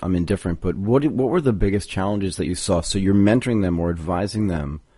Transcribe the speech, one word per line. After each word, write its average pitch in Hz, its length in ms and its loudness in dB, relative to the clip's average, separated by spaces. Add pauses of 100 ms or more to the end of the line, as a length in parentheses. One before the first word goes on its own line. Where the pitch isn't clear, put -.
I'm 90 120 0
indifferent, 87 460 -2
but 90 140 -2
what, 113 300 2
what 131 240 0
were 170 120 0
the 131 120 2
biggest 98 360 0
challenges 98 480 -2
that 92 80 -2
you 90 100 -2
saw? 85 260 0
So - 180 -2
you're 98 160 2
mentoring 107 480 4
them 87 160 0
or 85 100 0
advising 90 580 -2
them. 76 340 -4 (160)